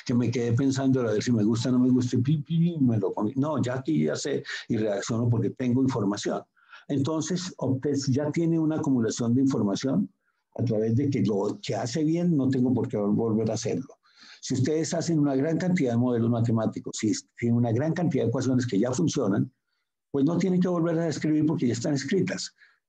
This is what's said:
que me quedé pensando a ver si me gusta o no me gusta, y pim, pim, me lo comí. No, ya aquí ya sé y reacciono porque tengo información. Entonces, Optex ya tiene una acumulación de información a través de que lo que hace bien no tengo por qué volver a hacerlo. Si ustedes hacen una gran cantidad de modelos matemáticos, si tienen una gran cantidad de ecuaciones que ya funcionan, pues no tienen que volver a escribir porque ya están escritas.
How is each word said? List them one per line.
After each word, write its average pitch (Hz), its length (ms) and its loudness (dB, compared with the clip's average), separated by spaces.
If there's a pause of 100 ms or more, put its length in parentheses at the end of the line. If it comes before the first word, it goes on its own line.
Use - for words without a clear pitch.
que 131 100 -2
me 120 160 2
quedé 120 220 0
pensando 135 480 2
a 110 120 0
ver 107 80 0
si 123 120 0
me 110 100 2
gusta 117 280 2
o - 20 2
no 127 80 4
me 127 100 4
gusta, 123 240 2
y 117 80 2
pim, 147 220 0
pim, 165 420 2
me 113 120 2
lo 92 140 0
comí. 104 220 -2
No, 147 260 0
ya 123 140 -2
aquí 151 300 0
ya 147 100 0
sé 139 300 -4 (240)
y 120 80 -2
reacciono 113 520 -2
porque 104 220 0
tengo 127 320 0
información. 104 580 -2 (460)
Entonces, 160 680 -4
Optex 135 500 -2
ya 147 240 0
tiene 165 300 0
una 156 160 0
acumulación 120 580 0
de 131 60 4
información 131 680 0 (480)
a - 60 -2
través 113 320 0
de 143 160 2
que 104 140 0
lo 101 360 -2
que - 140 -6
hace 123 300 -4
bien 170 320 2
no 131 120 2
tengo 123 240 2
por 113 140 0
qué - 100 -4
volver 110 540 0
a 110 40 -2
hacerlo. - 440 -6 (420)
Si - 140 -6
ustedes 156 400 0
hacen 165 240 0
una 143 160 2
gran 156 240 0
cantidad 175 360 0
de 117 40 2
modelos 120 320 2
matemáticos, 117 680 -2
si 107 160 0 (240)
tienen 120 220 2
una 120 140 2
gran 151 200 0
cantidad 147 300 0
de 117 60 0
ecuaciones 123 400 0
que 98 100 0
ya 120 140 0
funcionan, 127 580 0 (600)
pues 139 120 2
no 165 140 2
tienen 180 220 2
que 185 80 2
volver 170 300 0
a 165 100 0
escribir 151 360 0
porque 147 220 0
ya 117 80 0
están - 180 -4
escritas. - 640 -2 (340)